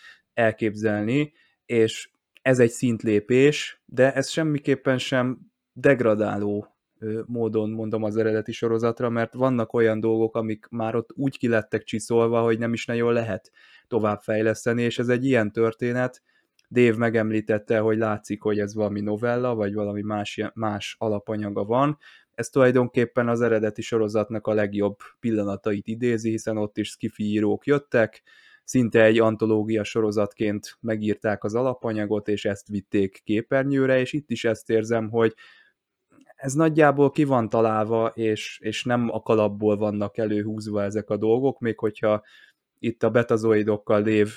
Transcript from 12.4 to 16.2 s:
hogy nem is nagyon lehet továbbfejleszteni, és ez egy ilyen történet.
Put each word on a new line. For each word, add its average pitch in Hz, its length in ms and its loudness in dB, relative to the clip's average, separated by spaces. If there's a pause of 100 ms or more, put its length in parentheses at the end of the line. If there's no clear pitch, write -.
hogy 113 160 2
nem 117 140 -2
is 110 140 -6
nagyon 120 260 0
lehet 113 380 -4 (380)
továbbfejleszteni, 110 960 0
és 120 160 -2
ez 120 100 -2
egy 123 160 0
ilyen 113 280 2
történet. 120 680 -2 (480)